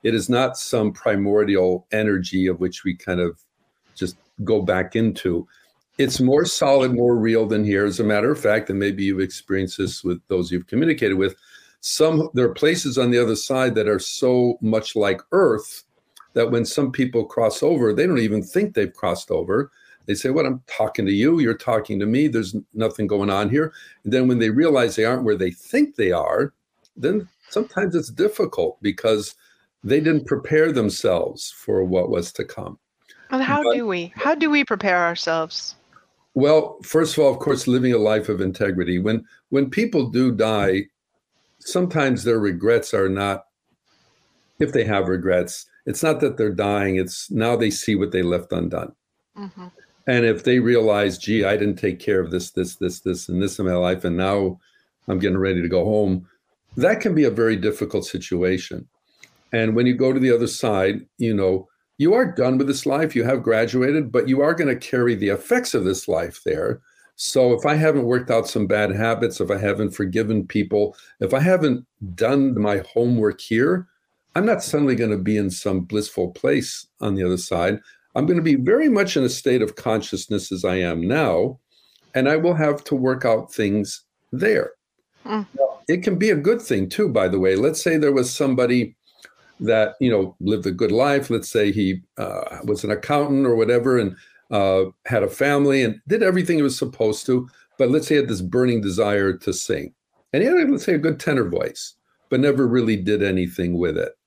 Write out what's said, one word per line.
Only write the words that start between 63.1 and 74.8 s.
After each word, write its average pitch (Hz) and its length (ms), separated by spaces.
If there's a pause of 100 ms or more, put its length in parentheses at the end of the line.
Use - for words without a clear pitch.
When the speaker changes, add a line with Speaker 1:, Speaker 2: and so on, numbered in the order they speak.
Speaker 1:
you 120 80
have 127 180
graduated, 123 720
but 151 160
you 131 140
are 160 120
gonna 147 220
carry 120 380
the 101 140
effects 247 460
of 104 100
this 92 240
life 85 360
there. 80 360 (360)
So 123 360
if 117 120
I 151 100
haven't 151 300
worked 123 260
out 117 180
some 104 180
bad 104 240
habits, 113 500
if 92 100
I 98 80
haven't 98 340
forgiven 104 540
people, 104 500 (240)
if 95 120
I 135 80
haven't 156 460 (280)
done 127 460
my 104 180
homework 113 640
here, 160 460 (500)
I'm 185 80
not 220 200
suddenly 139 320